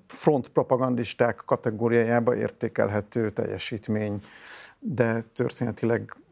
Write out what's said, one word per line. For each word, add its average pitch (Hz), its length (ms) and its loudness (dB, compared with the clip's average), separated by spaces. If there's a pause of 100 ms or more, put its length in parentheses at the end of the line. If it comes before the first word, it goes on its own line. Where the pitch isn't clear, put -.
front - 420 2
propagandisták 123 960 0
kategóriájába 117 880 2
értékelhető 107 960 -2
teljesítmény, 104 880 -4 (580)
de 117 440 0 (120)
történetileg 117 800 -2 (160)